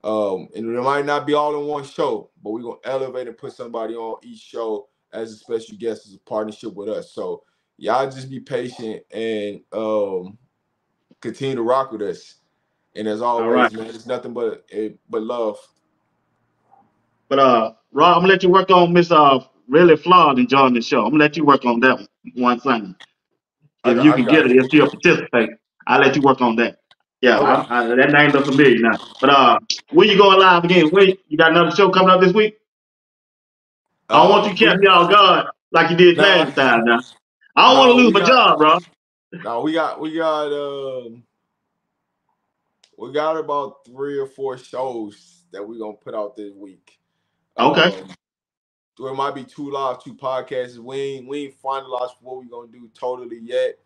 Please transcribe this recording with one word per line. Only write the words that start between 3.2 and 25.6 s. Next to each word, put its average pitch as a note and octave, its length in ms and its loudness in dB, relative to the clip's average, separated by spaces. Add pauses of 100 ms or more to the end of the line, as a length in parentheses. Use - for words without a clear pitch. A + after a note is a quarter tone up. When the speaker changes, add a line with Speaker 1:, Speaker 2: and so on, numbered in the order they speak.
Speaker 1:
and A2 100 -20
put - 160 -20
somebody A#2 420 -12
on A2+ 280 -14
each A#2 160 -20
show A2 500 -12 (240)
as A2+ 200 -14
a G#2+ 40 -20
special A2+ 400 -12
guest, A2 300 -12
as F#2+ 80 -20
a - 40 -20
partnership G#2+ 560 -12
with G#2 140 -12
us. F#2+ 220 -12
So F#2 320 -12 (340)
y'all B2 320 -4
just C3 200 -18
be C3 100 -14
patient A#2+ 720 -12
and, G#2 500 -10 (120)
um, G#2 640 -6 (840)
continue C3 340 -8
to A#2 80 -6
rock B2+ 280 -2
with G#2 120 -10
us. - 320 -12 (600)
And A2 120 -8
as G#2+ 140 -6 (160)
Speaker 2:
All A2+ 120 -4
Speaker 1:
always, - 20 0
Speaker 2:
right. A#2+ 220 0
Speaker 1:
man, A2 140 -14
it's A2 200 -20
nothing B2 260 -10
but, A#2 380 -8
eh, G#2+ 180 -8 (200)
but A2+ 140 -8
love. A2+ 360 -8 (1700)
Speaker 2:
But, C#3 100 -6
uh, A#2+ 340 2 (180)
Rob, E3+ 260 4
I'm F3 60 0
gonna F#3+ 100 4
let F#3 100 0
you F3+ 60 2
work F#3 220 2
on F3 220 4
Miss, E3+ 180 2
uh, C#3+ 280 4 (280)
Really D#3+ 300 4
Flawed E3 420 2
and B2 100 0
join C3+ 240 2
the A#2 80 -2
show. B2+ 240 -2
I'm A#2+ 60 -2
gonna D3+ 120 2
let D3+ 140 -2
you D3+ 80 -2
work C3+ 200 2
on A#2 160 -2
that B2+ 160 2
one, - 100 -20 (280)
one A#2+ 260 -2
Sunday. G#2 320 -4 (880)
Speaker 1:
I B2 80 0
Speaker 2:
If A#2 40 2
Speaker 1:
got, C3+ 100 0
Speaker 2:
you D3+ 80 6
Speaker 1:
I C3 40 0
Speaker 2:
can B2 80 -2
Speaker 1:
got - 20 -4
Speaker 2:
get C#3+ 200 4
it, B2 60 2
Speaker 1:
you. B2+ 40 6
Speaker 2:
if C3 140 2
she'll D3 180 4
participate, B2+ 640 -2 (360)